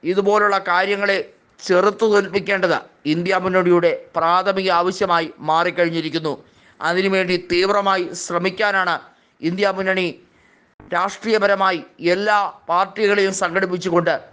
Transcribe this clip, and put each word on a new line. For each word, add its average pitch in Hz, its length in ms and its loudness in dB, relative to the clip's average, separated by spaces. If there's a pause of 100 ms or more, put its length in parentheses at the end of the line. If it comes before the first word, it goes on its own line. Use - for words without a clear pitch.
(120)
ഇതുപോലുള്ള 202 460 2 (120)
കാര്യങ്ങളെ 196 480 0 (480)
ചെറുത്തു 196 480 2
തോൽപ്പിക്കേണ്ടത് 190 640 0 (360)
ഇന്ത്യ 180 300 0
മുന്നണിയുടെ 175 480 2 (240)
പ്രാഥമിക 185 540 2 (100)
ആവശ്യമായി 180 480 0 (220)
മാറിക്കഴിഞ്ഞിരിക്കുന്നു. 165 840 0 (460)
അതിനുവേണ്ടി 185 560 0 (160)
തീവ്രമായി 190 540 2 (180)
ശ്രമിക്കാനാണ് 185 720 -2 (460)
ഇന്ത്യ 190 360 0
മുന്നണി 190 300 -2 (880)
രാഷ്ട്രീയപരമായി 190 880 0 (340)
എല്ലാ 208 240 0 (320)
പാർട്ടികളെയും 196 720 0
സംഘടിപ്പിച്ചുകൊണ്ട് 175 760 0 (180)